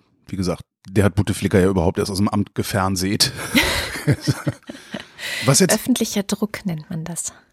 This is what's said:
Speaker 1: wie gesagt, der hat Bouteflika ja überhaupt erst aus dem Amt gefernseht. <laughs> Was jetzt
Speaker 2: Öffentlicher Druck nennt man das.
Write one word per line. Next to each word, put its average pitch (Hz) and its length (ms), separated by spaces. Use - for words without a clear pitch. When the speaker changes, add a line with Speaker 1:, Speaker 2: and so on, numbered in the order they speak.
Speaker 1:
wie - 100
gesagt, 87 260
der 98 140
hat 98 100
Bouteflika 98 460
ja 90 80
überhaupt 90 300
erst 101 120
aus 92 80
dem 101 100
Amt 104 280
gefernseht. 95 760
<laughs> - 1400
Was 139 160
jetzt 185 140
Speaker 2:
Öffentlicher 220 500
Druck - 420
nennt 160 240
man 160 140
das. 170 280